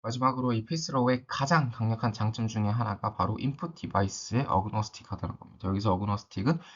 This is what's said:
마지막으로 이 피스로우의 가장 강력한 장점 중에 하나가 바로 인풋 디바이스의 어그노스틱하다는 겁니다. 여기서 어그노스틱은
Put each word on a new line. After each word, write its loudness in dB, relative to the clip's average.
마지막으로 0
이 0
피스로우의 0
가장 2
강력한 0
장점 -2
중에 0
하나가 0
바로 0
인풋 -4
디바이스의 0
어그노스틱하다는 -2
겁니다. -8
여기서 2
어그노스틱은 0